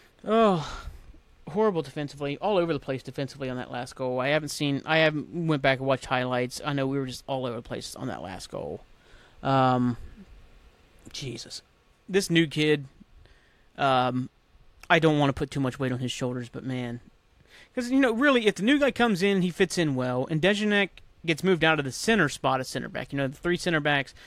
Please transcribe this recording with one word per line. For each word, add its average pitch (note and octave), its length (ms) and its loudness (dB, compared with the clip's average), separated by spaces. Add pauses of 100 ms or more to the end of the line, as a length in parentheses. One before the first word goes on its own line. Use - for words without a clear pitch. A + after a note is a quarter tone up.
(240)
"Oh." G#3 640 2 (600)
Horrible F#3 340 0
defensively, C#3+ 560 -6
all G3+ 180 0
over E3+ 160 2
the C#3+ 60 -2
place C3+ 240 -6
defensively C3+ 480 -8
on B2+ 60 -4
that B2+ 140 -8
last B2+ 260 -8
goal. B2+ 240 -2
I B2+ 80 0
haven't D3+ 220 0
seen, C#3+ 360 -2
I D#3+ 120 2
haven't D#3 300 2 (200)
went D3+ 120 2
back C3+ 200 2
and C3+ 80 -2
watched C3 180 0
highlights. B2+ 580 -2
I D3 80 -4
know C#3 140 0
we C#3 140 -2
were C3+ 60 -4
just B2 200 -12
all C3 180 -4
over A#2+ 120 -6
the A#2+ 60 -8
place - 340 -10
on C3 100 -10
that D2+ 160 -8
last F#2 260 -12
goal. F2 320 -10 (640)
Um, B2+ 540 2 (1160)
Jesus. - 480 -12 (480)
This F#3+ 220 0
new E3 160 4
kid, D3+ 400 0 (920)
um, B2+ 540 2 (580)
I E3+ 120 6
don't D3+ 180 6
wanna C#3+ 140 4
put C#3+ 180 -6
too - 80 -6
much C3+ 220 -2
weight C3 100 0
on B2+ 80 -2
his B2 140 -4
shoulders, B2 360 -6
but - 160 -12
man. B2 360 -6 (720)
'Cause, A#3+ 160 -4
you C4 80 4
know, C4 140 6
really, A#3+ 340 4
if G3 80 4
the F3 80 -6
new C#4 160 4
guy C4+ 140 2
comes A3+ 280 2
in, G3 220 4
he F3+ 80 0
fits F#3+ 260 0
in D#3 200 2
well, B2+ 340 -2
and D#3 100 0
Dejanek G#3 500 2 (360)
gets D#3+ 160 -2
moved F3+ 220 2
out D#3+ 160 4
of C#3 40 -2
the C3 80 -6
center G#3 360 2
spot C3 320 0
at B2+ 80 -8
center B2+ 200 -6
back. - 240 -10
You C#3 40 -4
know, C#3 100 0
the C3+ 100 -6
three F3 200 -2
center E3 240 0
backs, C#3+ 340 0 (120)